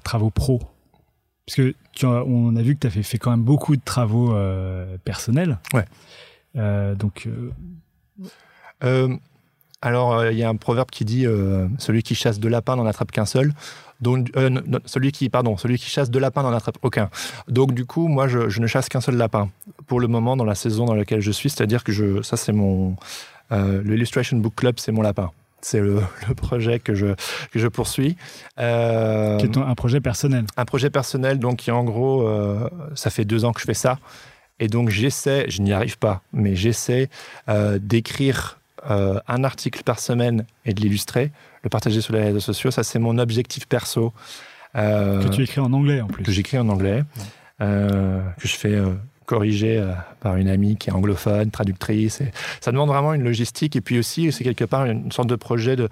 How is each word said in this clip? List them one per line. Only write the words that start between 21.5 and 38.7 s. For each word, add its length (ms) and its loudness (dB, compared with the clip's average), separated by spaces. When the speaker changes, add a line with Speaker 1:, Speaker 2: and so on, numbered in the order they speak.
Speaker 2:
que 80 -2
je, 320 0
ça, 140 -4
c'est 140 -2
mon, 440 2
euh, 320 2
le 120 0
Illustration 420 0
Book 180 0
Club, 240 2
c'est 120 -4
mon 120 2
lapin. 280 0
C'est 180 -2
le, 220 2
<laughs> 140 -10
le 60 -2
projet 460 0
que 160 -2
je, 180 0
que 80 -2
je 80 2
poursuis. 500 -2
Euh, 800 2
Speaker 1:
Qui 80 2
est 40 2
ton, 140 0
un 120 0
projet 260 0
personnel. 440 0
Speaker 2:
Un 80 0
projet 240 0
personnel, 480 0
donc 200 0
qui 120 -4
en 140 2
gros, 440 0
euh, 400 0
ça 160 -2
fait 140 0
deux 200 2
ans 80 2
que 80 -6
je 40 -10
fais 100 -2
ça. 240 0
Et 80 0
donc 220 2
j'essaie, 600 0
je 120 -4
n'y 120 2
arrive 260 0
pas, 220 0
mais 220 2
j'essaie, 540 0
euh, 300 2
d'écrire, 800 0